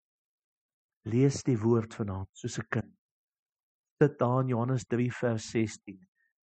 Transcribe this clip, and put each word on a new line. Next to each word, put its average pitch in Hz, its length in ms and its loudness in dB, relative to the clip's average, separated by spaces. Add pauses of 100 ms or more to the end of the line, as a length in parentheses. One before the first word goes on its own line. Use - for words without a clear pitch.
(1080)
Lees 127 380 2
die 127 160 2
woord 113 340 2
vanaand 98 380 -6
soos - 260 -8
'n 113 120 -10
kind. - 260 -6 (1040)
Sit 147 180 4
daar 127 240 2
in 131 60 -2
Johannes 123 380 0
drie 120 260 0
vers 117 320 -2
sestien, 107 560 -4 (420)